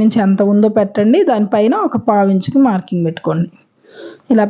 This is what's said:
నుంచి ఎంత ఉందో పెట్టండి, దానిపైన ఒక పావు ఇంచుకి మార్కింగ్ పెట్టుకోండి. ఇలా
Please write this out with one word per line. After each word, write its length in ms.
నుంచి 220
ఎంత 160
ఉందో 260
పెట్టండి, 400
దానిపైన 420
ఒక 100
పావు 280
ఇంచుకి 320
మార్కింగ్ 400
పెట్టుకోండి. 420
ఇలా 180